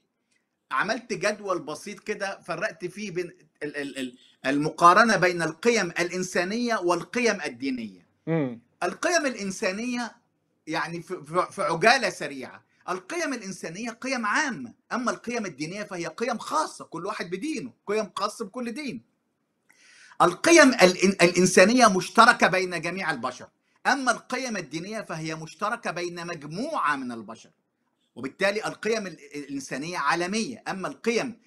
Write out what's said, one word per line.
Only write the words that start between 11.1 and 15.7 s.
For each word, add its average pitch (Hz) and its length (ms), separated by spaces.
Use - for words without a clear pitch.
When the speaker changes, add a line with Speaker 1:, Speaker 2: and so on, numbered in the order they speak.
Speaker 1:
في، 160 280
في 196 100
عجالة 185 480
سريعة، 139 540
القيم 285 440
الإنسانية 190 580
قيم 247 340
عامة، 208 480
أما 226 180
القيم 226 340
الدينية 165 380